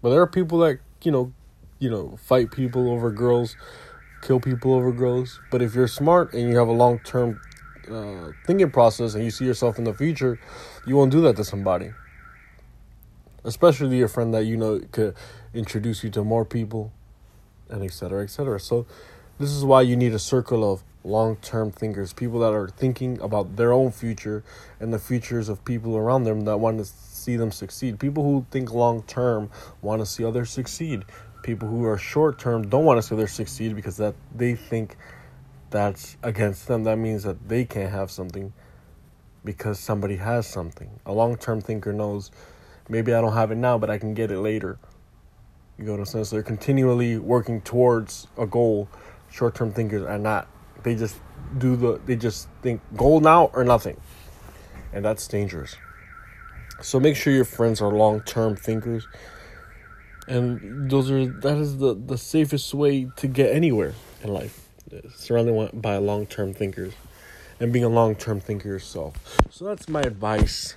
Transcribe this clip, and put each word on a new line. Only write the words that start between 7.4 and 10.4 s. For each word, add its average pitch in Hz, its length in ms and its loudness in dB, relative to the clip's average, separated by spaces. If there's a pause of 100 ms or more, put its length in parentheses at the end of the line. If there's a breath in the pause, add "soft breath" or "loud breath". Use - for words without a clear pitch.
uh, 101 400 -10 (160)
thinking 180 240 4
process 117 420 4
and 107 100 -2
you 113 80 -2
see 131 140 -4
yourself 120 320 0
in 120 60 -4
the 113 100 -2
future, 135 460 -2 (480 loud breath)